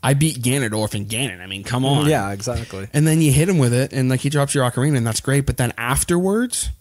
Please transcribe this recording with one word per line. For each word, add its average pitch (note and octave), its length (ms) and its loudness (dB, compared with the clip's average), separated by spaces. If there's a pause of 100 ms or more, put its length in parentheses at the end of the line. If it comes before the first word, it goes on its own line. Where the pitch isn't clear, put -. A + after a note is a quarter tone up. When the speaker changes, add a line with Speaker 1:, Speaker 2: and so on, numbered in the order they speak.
Speaker 1:
I C3+ 120 2
beat C#3+ 240 0
Ganondorf A2+ 560 -2
and G2+ 120 -4
Ganon. G#2+ 360 -6
I F#2 40 -14
mean, G2 160 -10
come B2+ 220 -2
on." C#3+ 240 2
Speaker 2:
Yeah, G#2 240 0
exactly. G#2 640 -6
Speaker 1:
And D3+ 120 4
then D#3+ 140 4
you D3 120 4
hit D#3 180 2
him F3+ 80 2
with A#2+ 160 4
it, C3 180 0
and, C3 160 0
like, C3 120 0
he C#3 100 -2
drops D3 240 0
your C3 160 2
ocarina, C#3 260 0
and A#2 100 0
that's A2+ 140 -2
great. C3+ 240 0
But B2+ 140 -2
then A#2+ 180 0
afterwards F#3 920 0 (100)